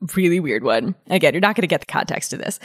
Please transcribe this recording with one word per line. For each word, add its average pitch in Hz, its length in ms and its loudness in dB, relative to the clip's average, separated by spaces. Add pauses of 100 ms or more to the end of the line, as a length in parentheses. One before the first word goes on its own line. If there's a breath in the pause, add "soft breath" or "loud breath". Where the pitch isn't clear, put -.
(160)
really 180 240 4
weird 120 240 -2
one. 117 320 0 (160)
Again, 165 240 4
you're 175 60 0
not 208 140 2
gonna 185 120 2
get 156 140 0
the - 40 -18
context - 480 -4
of - 60 -8
this - 260 -8